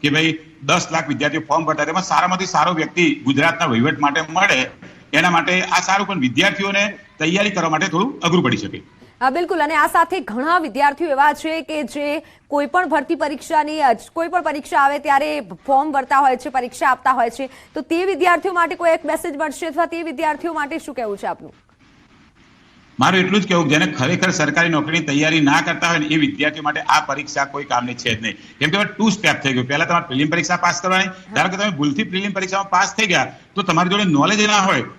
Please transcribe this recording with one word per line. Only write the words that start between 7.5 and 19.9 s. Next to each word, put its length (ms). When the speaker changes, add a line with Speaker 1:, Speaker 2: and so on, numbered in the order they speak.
Speaker 1:
કરવા 180
માટે 200
થોડું 320
અઘરું 220
પડી 140
શકે. 260
Speaker 2:
હા, 100
બિલકુલ. 280
અને 160
આ 120
સાથે 340
ઘણા 380
વિદ્યાર્થીઓ 500
એવા 240
છે 280
કે 220
જે 400
કોઈ 200
પણ 220
ભરતી 260
પરીક્ષાની, 680
અ, 120
કોઈ 160
પણ 140
પરીક્ષા 380
આવે 180
ત્યારે 420
ફોર્મ 520
ભરતા 260
હોય 180
છે, 120
પરીક્ષા 400
આપતા 240
હોય 180
છે, 160
તો 340
તે 240
વિદ્યાર્થીઓ 480
માટે 220
કોઈ 160
એક 140
મેસેજ 320
મળશે 300
અથવા 200
તે 160